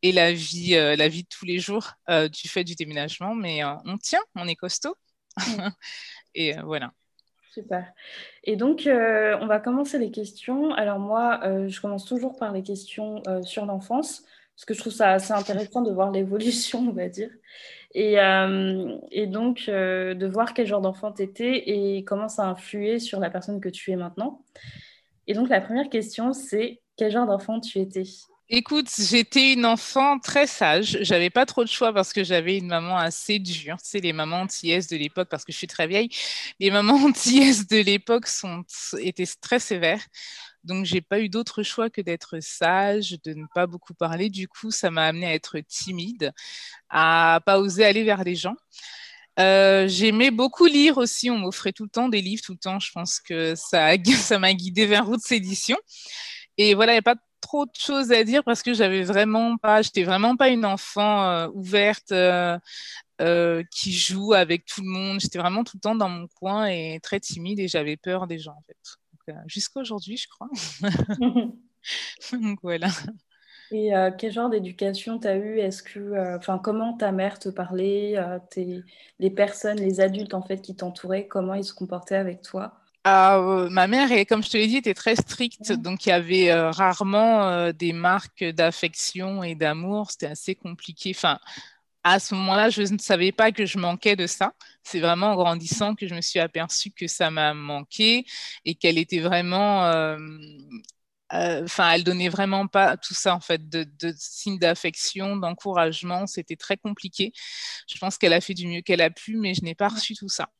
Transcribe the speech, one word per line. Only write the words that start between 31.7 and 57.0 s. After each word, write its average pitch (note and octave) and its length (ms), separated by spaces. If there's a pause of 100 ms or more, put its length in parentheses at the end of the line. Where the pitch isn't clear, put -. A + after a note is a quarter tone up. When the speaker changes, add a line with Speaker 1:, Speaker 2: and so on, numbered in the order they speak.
Speaker 1:
parce G3 200
que G3+ 100
j'avais F3+ 340
une F3+ 100
maman F3 300
assez F3 420
dure. E3+ 380
Tu - 120
sais, G3+ 100
les F3 140
mamans D#3 280
antillaises F3 460
de E3 100
l'époque, D3+ 320
parce D3+ 160
que D#3+ 60
je - 60
suis - 100
très D#3+ 200
vieille, G#3 220 (500)
les F#3+ 100
mamans G#3 260
<laughs> C#4 100
antillaises B3+ 600
de A3 100
l'époque G#3 500
sont, F3 360 (360)
étaient F3+ 260 (160)
très A#3+ 180
sévères. F#3 440 (600)
Donc, F#3 220
j'ai F3+ 160
pas G3 180
eu A3 100
d'autre A3 340
choix A3+ 260
que A3 120
d'être E3+ 400
sage, F#3+ 840
de D#3 100
ne D#3 120 (100)
pas F3 100
beaucoup F3 280
parler. E3+ 360
Du F#3+ 180
coup, - 240
ça F#3 200
m'a D#3+ 160
amenée E3 200
à E3 60
être D#3+ 280
timide, F3+ 720 (580)
à E3 560
pas G3 140
oser G3 260
aller G#3 180
vers G3+ 200
les F3+ 120
gens. F3+ 200 (840)
Euh, G3 480
j'aimais A3 440
beaucoup B3 360
lire D4 300
aussi. A#3+ 340
On A#3 60
m'offrait F#3+ 360
tout G#3+ 100
le G#3 60
temps B3 200
des G#3+ 120
livres, G3 240
tout F#3+ 80
le F3 60
temps. F#3+ 200
Je - 120
pense F3 280
que E3 360
ça E3 320
a, E3 80
<laughs> G3 220
ça G#3+ 200
m'a F#3+ 160
guidée F#3 320
vers G3+ 220
Roots A3+ 240
Édition. G3+ 460 (800)
Et G#3 180
voilà, A3+ 180
il - 20
n'y A3 40
a - 20